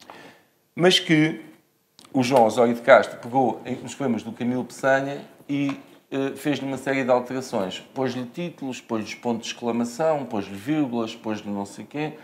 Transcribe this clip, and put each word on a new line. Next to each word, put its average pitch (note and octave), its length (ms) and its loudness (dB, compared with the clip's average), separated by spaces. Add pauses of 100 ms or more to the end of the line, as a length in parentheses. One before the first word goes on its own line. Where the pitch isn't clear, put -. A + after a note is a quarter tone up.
(720)
mas E3+ 260 4
que D#3 440 2 (720)
o C3 100 2
João B2 220 6
Osório A#2 280 4
de A#2 80 -6
Castro - 380 8
pegou A#2+ 460 0
em, B2+ 100 -6
nos B2+ 180 -12
poemas A#2 300 -2
do A#2 80 -10
Camilo B2 320 -2
Peçanha C#3 580 0 (280)
e, C#3 280 -2 (320)
eh, C3+ 260 -2
fez-lhe C#3+ 300 -4
uma C3+ 120 -4
série C3+ 260 -2
de B2 80 2
alterações. B2 680 -2 (140)
Pôs-lhe B2+ 320 -4
títulos, C#3+ 540 -8
pôs-lhe A2 380 -6
pontos A#2 300 -4
de - 60 -8
exclamação, A#2+ 720 -2
pôs-lhe G2+ 300 -6
vírgulas, A#2+ 600 -2
pôs-lhe G#2+ 340 -8
não G2+ 160 -4
sei A2 180 -16
quê. D3+ 300 -6 (100)